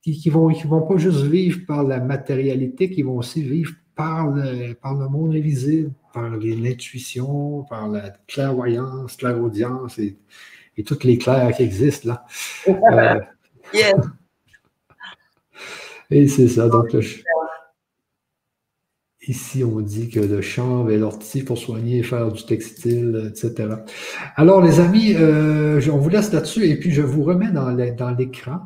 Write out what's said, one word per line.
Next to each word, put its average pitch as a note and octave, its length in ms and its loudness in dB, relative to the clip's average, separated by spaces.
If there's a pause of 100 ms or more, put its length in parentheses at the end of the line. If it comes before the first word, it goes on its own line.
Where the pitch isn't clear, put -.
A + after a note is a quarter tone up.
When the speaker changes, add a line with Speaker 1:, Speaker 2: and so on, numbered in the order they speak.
Speaker 1:
qui, D#3 160 -4
qui - 120 0
vont, D#3+ 200 4
qui D#3 180 -2
vont D#3+ 140 2
pas F#3+ 160 0
juste D#3 280 2
vivre E3+ 420 2
par D3 160 -2
la C3 160 0
matérialité, C3+ 880 -2
qui F#3 140 -4
vont B2+ 140 -4
aussi B2 260 -6
vivre D3+ 280 -4 (240)
par D#3+ 340 -4
le, B2+ 440 -4
par C#3 220 -10
le C3+ 140 -4
monde D#3 260 -2
invisible, D3+ 560 -2 (220)
par A#2 240 -6
les, A2+ 180 -4
l'intuition, C3 1120 -6
par A2 180 -10
la G#2 240 -8 (160)
clairvoyance, C3 880 -4
clairaudience A#2+ 840 -4
et, G2+ 180 -6 (600)
et G#2 60 -8
toutes - 200 -4
les B2 140 6
clairs B2 380 2
qui C3 80 2
existent, A2+ 460 0
là. - 160 -8 (400)
Speaker 2:
<laughs> - 20 6
Speaker 1:
Euh, G3 520 4 (540)
Speaker 2:
Yes. G#3 220 4 (2250)
Speaker 1:
et C#3+ 200 6
c'est B2+ 180 4
ça, A2+ 220 2
donc, A#2 240 2
là, A#2+ 80 2
je, - 160 -6 (2000)
ici, C3 360 -4
on A2 180 -2
dit G#2+ 280 -6
que A2 120 -2
le G2+ 200 0
chanvre B2 500 -2
et G#2+ 60 4
l'ortie - 460 -4
pour A#2+ 140 -4
soigner A#2 400 -4
et A#2+ 60 0
faire A#2 280 -2
du - 140 -12
textile, A2+ 880 -2
et - 20 -16
cetera. A2 440 -6 (580)
Alors, F3+ 240 8
les D#3+ 180 8
amis, G3+ 360 6
euh, D3+ 680 4
je, D3+ 100 2
on C#3+ 60 2
vous C#3+ 120 2
laisse G#3 220 2
là-dessus F3 360 0
et C#3+ 120 2
puis F3 120 0
je C#3+ 100 2
vous C#3+ 220 0
remets F3+ 280 2
dans C3 200 0
le, B2 200 0
dans B2 200 -4
l'écran. B2+ 540 -6